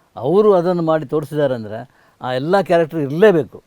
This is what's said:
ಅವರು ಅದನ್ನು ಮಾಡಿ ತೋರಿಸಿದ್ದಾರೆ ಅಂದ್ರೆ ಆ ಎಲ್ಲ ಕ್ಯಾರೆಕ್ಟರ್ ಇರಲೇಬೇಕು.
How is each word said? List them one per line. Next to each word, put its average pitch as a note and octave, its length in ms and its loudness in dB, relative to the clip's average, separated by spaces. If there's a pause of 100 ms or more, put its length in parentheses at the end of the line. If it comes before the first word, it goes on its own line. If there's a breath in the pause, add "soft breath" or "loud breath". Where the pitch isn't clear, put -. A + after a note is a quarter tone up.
(160)
ಅವರು F#3+ 380 2
ಅದನ್ನು F3 280 0
ಮಾಡಿ D#3+ 240 -2
ತೋರಿಸಿದ್ದಾರೆ D3 480 -2
ಅಂದ್ರೆ A2 360 -12 (320 soft breath)
ಆ B2+ 100 -6
ಎಲ್ಲ D#3 280 0
ಕ್ಯಾರೆಕ್ಟರ್ E3 400 0
ಇರಲೇಬೇಕು. D3+ 680 2